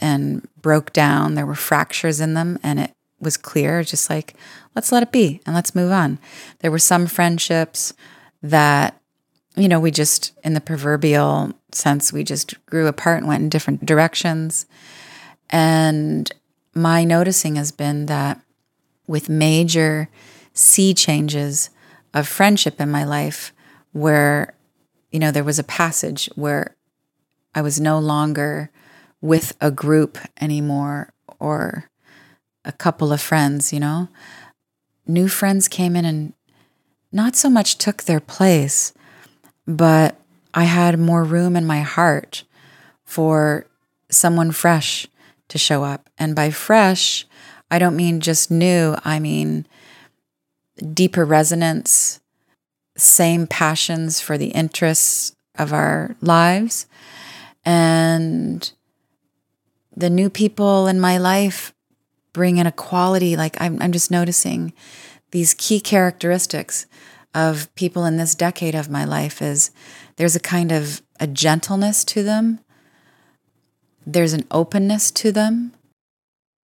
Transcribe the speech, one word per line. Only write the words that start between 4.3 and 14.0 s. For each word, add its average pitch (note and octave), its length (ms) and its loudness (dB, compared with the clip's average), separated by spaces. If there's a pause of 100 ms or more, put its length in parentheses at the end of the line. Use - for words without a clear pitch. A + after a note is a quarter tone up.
"Let's - 180 -4
let A#3+ 120 2
it A#3+ 80 -6
be F#3 340 2
and D#3+ 80 -6
let's F3 220 -2
move F3+ 160 2
on." D#3 260 0 (420)
There E3 120 0
were D#3+ 80 0
some F3 260 2
friendships E3+ 880 -2 (480)
that, D3 540 4 (600)
you G3 100 4
know, E3+ 140 4
we E3 100 2
just, D3+ 400 -2 (100)
in D#3 120 -2
the D3+ 80 0
proverbial D3 920 0 (220)
sense, C#3+ 400 0
we D3 100 -4
just - 420 -8
grew E3 220 0
apart E3 300 0
and D#3+ 100 -4
went D3+ 160 0
in D#3 60 -2
different D3+ 360 -4
directions. D#3+ 800 0 (840)